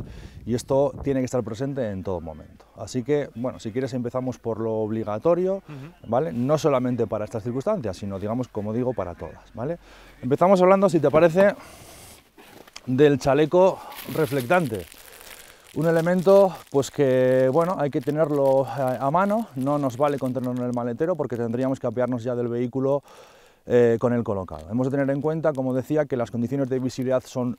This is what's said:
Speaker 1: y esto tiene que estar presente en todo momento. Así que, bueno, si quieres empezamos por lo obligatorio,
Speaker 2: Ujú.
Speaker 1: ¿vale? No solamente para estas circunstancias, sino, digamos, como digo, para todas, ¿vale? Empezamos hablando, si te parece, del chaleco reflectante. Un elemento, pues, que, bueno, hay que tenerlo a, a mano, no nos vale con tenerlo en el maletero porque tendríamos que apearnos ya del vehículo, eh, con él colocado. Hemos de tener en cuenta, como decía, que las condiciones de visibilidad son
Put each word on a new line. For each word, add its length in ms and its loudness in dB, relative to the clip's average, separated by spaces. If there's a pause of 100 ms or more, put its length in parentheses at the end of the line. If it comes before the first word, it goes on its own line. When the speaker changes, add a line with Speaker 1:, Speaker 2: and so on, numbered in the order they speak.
(460)
Speaker 1:
y 80 -4
esto 400 0 (100)
tiene 180 0
que 40 -2
estar 160 -2
presente 480 -6
en 140 -8
todo 180 -4
momento. 440 -16 (120)
Así 240 -8
que, 320 -2
bueno, 240 -8
si 140 -10
quieres 240 -4
empezamos 420 -6
por 220 -6
lo 140 -2
obligatorio, 800 0
Speaker 2:
Ujú. 520 -14
Speaker 1:
¿vale? 260 0
No 260 2
solamente 480 0
para 180 -4
estas 160 -8
circunstancias, 560 -4
sino, 220 -8
digamos, 280 -4
como 260 -6
digo, 200 -2
para 220 -6
todas, 400 -16
¿vale? 240 -8 (420)
Empezamos 400 4
hablando, 260 6
si 120 2
te 100 2
parece, 460 4 (1300)
del 320 6
chaleco 600 4 (340)
reflectante. 720 0 (920)
Un 120 0
elemento, 680 6 (140)
pues, 200 0
que, 600 4
bueno, 260 2
hay 120 -2
que 100 -2
tenerlo 640 2
a, 300 -4
a 160 -2
mano, 440 0
no 220 -2
nos 200 -4
vale 200 0
con 160 -4
tenerlo 280 -4
en 80 -4
el 40 -4
maletero 440 -2
porque 180 -4
tendríamos 460 -2
que 60 -2
apearnos 360 -2
ya 100 -2
del 140 -2
vehículo, 560 -2 (600)
eh, 340 6
con 140 2
él 100 0
colocado. 480 -6
Hemos 180 -2
de 80 -2
tener 160 0
en 60 -4
cuenta, 320 -2
como 220 -2
decía, 320 0
que 100 -6
las 160 -2
condiciones 380 -2
de 100 -2
visibilidad 460 -2
son 340 -4